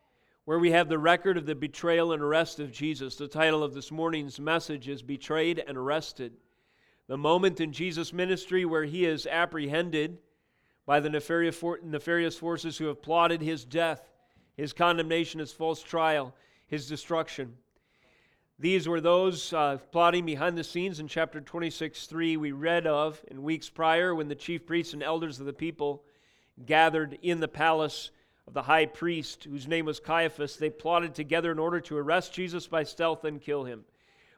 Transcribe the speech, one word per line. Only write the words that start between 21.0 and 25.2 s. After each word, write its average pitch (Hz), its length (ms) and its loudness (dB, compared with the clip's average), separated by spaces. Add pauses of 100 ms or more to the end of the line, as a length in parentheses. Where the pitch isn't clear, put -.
chapter 156 340 -2
twenty-six 160 640 -8
three 165 320 0
we 151 140 -4
read 165 340 2
of 151 340 2 (100)
in 135 120 -14
weeks 156 300 -4
prior 165 420 4
when 156 140 -2
the 147 80 -6
chief 165 320 -8
priests 165 260 -2
and 147 80 -10
elders 156 380 -2